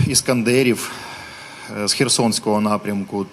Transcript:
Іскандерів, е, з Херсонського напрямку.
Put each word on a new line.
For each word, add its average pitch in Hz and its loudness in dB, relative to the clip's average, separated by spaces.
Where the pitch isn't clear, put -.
Іскандерів, 123 2
е, 104 -2
з - 0
Херсонського 110 2
напрямку. 101 -2